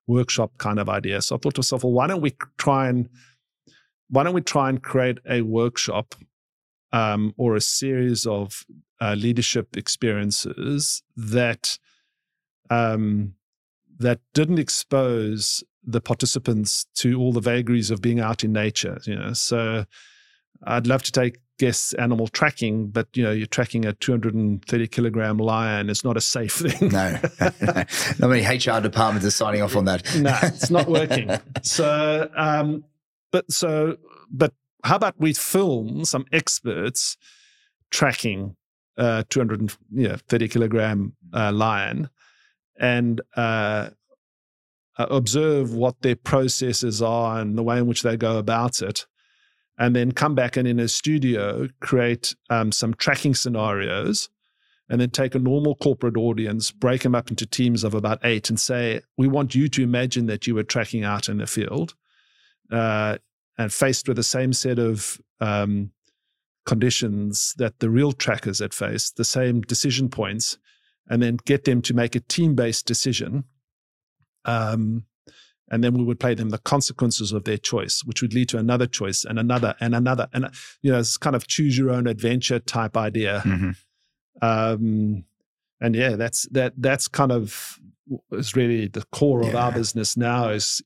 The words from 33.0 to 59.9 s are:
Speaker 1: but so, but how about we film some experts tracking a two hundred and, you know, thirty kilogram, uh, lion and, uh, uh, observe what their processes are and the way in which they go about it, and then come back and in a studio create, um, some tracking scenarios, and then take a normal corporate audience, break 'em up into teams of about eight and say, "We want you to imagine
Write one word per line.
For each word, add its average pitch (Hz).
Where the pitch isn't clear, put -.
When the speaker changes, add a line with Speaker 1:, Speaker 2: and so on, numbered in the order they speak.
Speaker 1:
but 185
so, 156
but 139
how 180
about 202
we 156
film 143
some 139
experts 117
tracking 98
a 113
two 131
hundred 110
and, 107
you 120
know, 98
thirty 117
kilogram, 110
uh, 107
lion 110
and, 120
uh, 110
uh, -
observe 135
what 123
their 123
processes 123
are 113
and 107
the 117
way 117
in 120
which 117
they 113
go 113
about 113
it, 104
and 123
then 123
come 147
back 123
and 127
in 120
a 117
studio 127
create, 120
um, 113
some 113
tracking 139
scenarios, 107
and 120
then 123
take 131
a 135
normal 143
corporate 127
audience, 110
break 127
'em 123
up 117
into 110
teams 120
of 104
about 107
eight 113
and 110
say, 120
"We 131
want 135
you 143
to 135
imagine 123